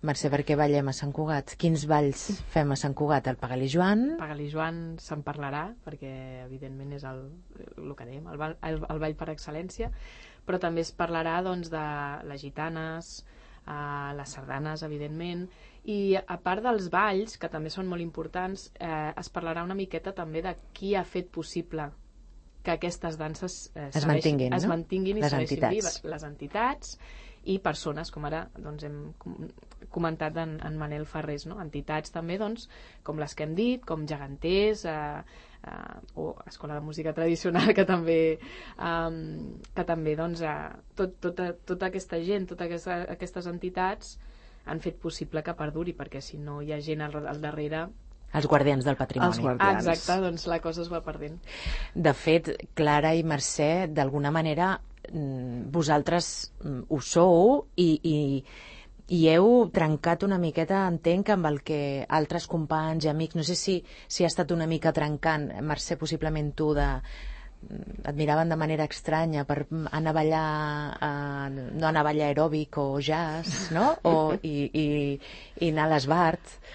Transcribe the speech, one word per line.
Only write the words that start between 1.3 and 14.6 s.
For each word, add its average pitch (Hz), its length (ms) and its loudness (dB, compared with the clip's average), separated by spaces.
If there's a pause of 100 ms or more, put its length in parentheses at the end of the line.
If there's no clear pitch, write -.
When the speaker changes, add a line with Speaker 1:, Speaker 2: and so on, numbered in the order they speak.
Speaker 1:
Quins 160 280 4
balls 147 640 2
fem 147 220 4
a 139 40 2
Sant 139 200 0
Cugat? 147 320 2
El 127 100 0
Pagal 127 240 -4
i 135 80 0
Joan? 208 480 4
Speaker 2:
Pagal 151 240 -8
i 147 80 -6
Joan 165 480 -4
se'n 151 240 -8
parlarà, 147 460 -6 (180)
perquè, 131 600 -12
evidentment, 135 480 -10
és 139 100 -10
el, 131 160 -10 (580)
el 143 180 -10
que 117 100 -16
dèiem, 135 220 -12
el 156 100 -12
ball, 156 260 -6
el, 160 160 -4 (100)
el 156 100 -4
ball 156 140 -2
per 156 160 -8
excel·lència, 160 600 -8 (520)
però 180 160 -2
també 165 220 0
es 165 100 -4
parlarà, 165 520 -2
doncs, 180 260 -4
de 156 140 -6 (420)
les 143 160 -10
gitanes, 160 720 -8 (560)
eh, 143 500 -6
les 139 100 -10
sardanes, 139 540 -6